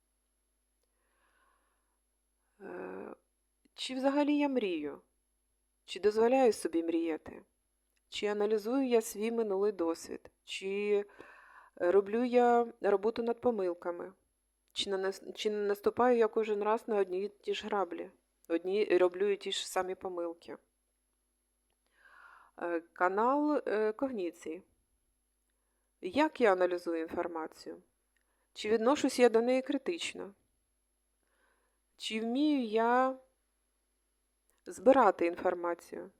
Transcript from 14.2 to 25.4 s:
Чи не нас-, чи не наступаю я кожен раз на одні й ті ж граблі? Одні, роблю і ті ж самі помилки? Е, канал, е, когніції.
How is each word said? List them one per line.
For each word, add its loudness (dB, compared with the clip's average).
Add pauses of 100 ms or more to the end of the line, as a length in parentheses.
Чи -6
не 0
нас-, -4
чи -4
не -2
наступаю 2
я 4
кожен -2
раз 0
на 0
одні 0
й -6
ті -6
ж -6
граблі? -4 (360)
Одні, 2
роблю 2
і 0
ті -8
ж -6
самі -4
помилки? -8 (2000)
Е, -2 (120)
канал, 2
е, 0
когніції. -6 (1400)